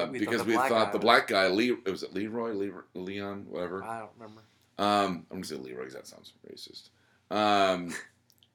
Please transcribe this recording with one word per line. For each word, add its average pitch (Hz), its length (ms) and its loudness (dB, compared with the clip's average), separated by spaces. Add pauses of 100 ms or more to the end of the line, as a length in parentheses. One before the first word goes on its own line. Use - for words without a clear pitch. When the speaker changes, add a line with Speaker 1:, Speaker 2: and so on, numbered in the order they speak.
Speaker 1:
that, 80 80 -6
we 127 60 -6
Speaker 2:
because 110 180 0
Speaker 1:
thought 117 80 0
the 110 40 2
Speaker 2:
we 113 60 4
Speaker 1:
black 123 140 4
Speaker 2:
thought 113 160 4
Speaker 1:
guy 104 60 -2
Speaker 2:
the 107 60 0
Speaker 1:
was 92 60 -2
Speaker 2:
black 120 240 6
guy, 95 200 4
Le-, 113 440 0
was 82 120 -6
it - 100 -10
Leroy, 110 400 -4
Le-, 98 300 -6 (100)
Leon, 101 560 -8
whatever? 90 340 -6
Speaker 1:
I 113 160 -8
don't 107 180 -14
remember. 110 240 -20 (360)
Speaker 2:
Um, 101 520 2
I'm - 80 -12
gonna 92 60 -8
say 78 120 -10
Leroy 64 280 -10
'cause 65 100 -12
that - 140 -16
sounds - 260 -20 (160)
racist. - 400 -18 (400)
Um, 98 640 4 (600)